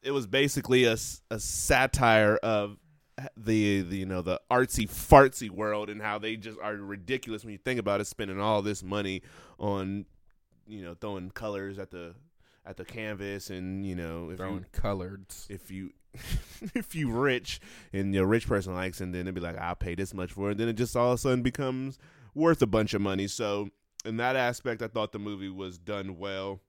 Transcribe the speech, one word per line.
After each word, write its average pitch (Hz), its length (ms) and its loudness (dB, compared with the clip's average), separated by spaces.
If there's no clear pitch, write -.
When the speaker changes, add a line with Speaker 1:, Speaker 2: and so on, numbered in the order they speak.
Speaker 1:
it 135 80 -2
was 135 160 0
basically 131 580 4
a 113 80 6
s-, - 280 -6
a 110 80 -4
satire 117 960 6
of 104 400 0
the, 104 440 4
the, 92 160 -4
you 95 80 -4
know, 92 160 -2
the 90 200 -2
artsy 123 380 2
fartsy 135 600 8
world 104 400 -4
and 104 120 -10
how 107 180 -4
they 110 160 -4
just 107 260 -14
are 107 140 -6
ridiculous 101 680 -8
when 113 80 -14
you 98 80 -14
think 127 200 -2
about 101 220 2
it, 101 60 -2
spending 98 320 -8
all 104 220 2
this 101 220 -4
money 95 380 -4
on, 98 460 -4
you 104 160 -16
know, 85 160 -14
throwing 95 320 -8
colors 98 480 -8
at 95 120 -12
the, 87 240 -14
at 92 120 -16
the 92 80 -12
canvas 101 640 -10
and, 95 360 -6
you 95 100 -6
know, 82 360 -8
if 92 60 -12
Speaker 2:
Throwing 95 220 -8
Speaker 1:
you 92 60 -14
Speaker 2:
coloreds. 98 680 -4
Speaker 1:
if 98 200 -14
you, 95 220 -10
<laughs> - 400 -6
if - 220 -6
you 147 160 -2
rich 123 480 0
and 98 240 0
your 95 100 6
rich 113 220 4
person 95 260 0
likes 92 280 -4
it, 90 100 -6
then 90 140 -4
they'd 92 80 -6
be 90 80 -4
like, 85 160 -6
"I'll 87 180 -4
pay 87 200 -4
this 95 180 -6
much 92 180 -6
for 98 200 -2
it." 101 80 -2
Then 113 100 2
it 113 40 -2
just 113 220 -2
all 123 160 4
of 127 40 4
a - 20 -4
sudden 127 240 2
becomes 131 560 -4
worth 160 260 6
a 123 60 6
bunch 104 260 2
of 101 80 2
money. 98 260 0
So 101 420 -2
in 113 120 -6
that 127 180 0
aspect, 120 480 0
I 110 40 -6
thought 110 240 -2
the 110 80 -10
movie 101 300 -8
was 92 300 -10
done 95 400 -6
well. 95 500 -6